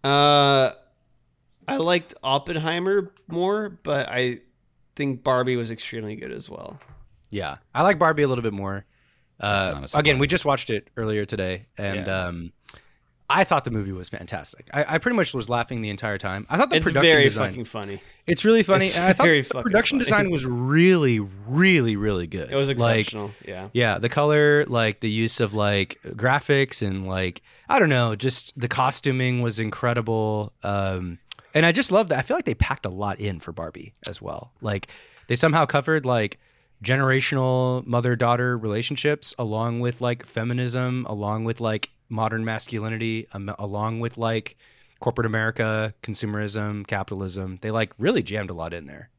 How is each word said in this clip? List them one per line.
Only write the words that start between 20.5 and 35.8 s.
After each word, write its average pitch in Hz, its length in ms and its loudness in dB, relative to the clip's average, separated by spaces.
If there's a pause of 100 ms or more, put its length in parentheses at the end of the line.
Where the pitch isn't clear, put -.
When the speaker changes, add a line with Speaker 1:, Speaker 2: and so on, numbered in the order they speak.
Speaker 2:
really 107 1080 2
good. 82 260 -8
Speaker 1:
It 120 40 -4
was 139 140 0
Speaker 2:
Like, 117 320 4
Speaker 1:
exceptional. 104 300 -6 (160)
Yeah. 95 260 -12
Speaker 2:
yeah, 113 260 2
the 117 100 0
color, 147 560 4
like, 113 360 0
the 113 100 -2
use 113 280 0
of, 104 140 0
like, 101 500 0
graphics 135 840 0
and, 95 220 -4
like, 92 360 -4 (260)
I 175 80 4
don't 180 120 6
know, 120 260 2
just 127 440 -4
the 123 80 -4
costuming 127 760 0
was 110 160 -2
incredible. 110 920 -2 (120)
Um, 95 560 -4 (340)
and 160 140 4
I 170 40 4
just 214 200 0
love 190 180 4
that. 147 80 0
I 131 60 -2
feel 277 120 -2
like 359 100 -4
they 135 100 -2
packed - 320 -2
a - 20 -4
lot 95 300 -6
in 98 200 -6
for 85 120 -12
Barbie 82 420 -12 (140)
as 90 140 -8
well. - 380 -10
Like, 104 280 -4 (400)
they 123 80 0
somehow 156 320 4
covered, 151 360 2